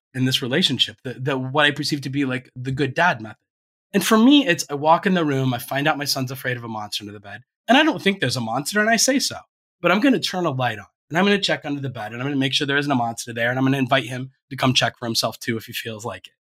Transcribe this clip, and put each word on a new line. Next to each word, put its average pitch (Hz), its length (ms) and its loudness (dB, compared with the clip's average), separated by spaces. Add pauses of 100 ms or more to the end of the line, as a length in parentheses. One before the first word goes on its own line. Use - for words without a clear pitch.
(140)
in 127 100 0
this 131 180 0
relationship? 131 600 0
The, 123 100 -8
the, 131 240 -4
what 131 260 0
I 147 60 6
perceive 143 320 -4
to 139 80 -6
be, 139 140 0
like, 127 300 -4
the 127 180 -6
good 131 220 -2
dad 165 260 2
method. 110 160 -14 (560)
And 202 120 2
for 220 140 6
me, 269 280 8
it's 175 240 0
I 147 40 -4
walk 156 320 4
in 185 80 4
the 175 100 2
room, 135 280 2
I 120 60 -2
find 139 300 -2
out 147 100 0
my 143 60 -4
son's 131 260 -4
afraid 127 260 -6
of 120 80 -12
a 117 40 -10
monster 107 340 -8
under 101 100 -12
the 104 80 -16
bed, 101 220 -18 (240)
and 233 100 6
I 294 60 6
don't 294 180 0
think 196 200 0
there's 127 160 0
a 127 40 -4
monster, 131 400 -2
and 214 80 2
I 226 80 4
say 262 220 2
so. - 180 -4 (440)
But 170 100 2
I'm 190 100 4
gonna 240 200 4
turn 180 260 -4
a 160 40 0
light 123 280 -2
on, 101 80 -18 (220)
and 156 100 -2
I'm 185 60 4
gonna 202 160 4
check 170 240 -2
under 143 160 -6
the 135 80 -4
bed, 110 240 -10
and 120 80 -10
I'm 131 60 -4
gonna 143 100 -2
make 131 180 0
sure 151 120 0
there 139 100 0
isn't 143 140 0
a 139 60 2
monster 120 360 -4
there, 117 180 -2
and 127 80 -2
I'm 135 60 2
gonna 135 140 2
invite 135 260 2
him 127 260 -8 (200)
to 135 60 -10
come 127 180 2
check 117 240 0
for 123 80 -8
himself 113 340 -2
too 117 160 -4
if 107 80 -8
he 120 80 -18
feels 110 320 -10
like 95 240 -12
it. - 60 -20 (200)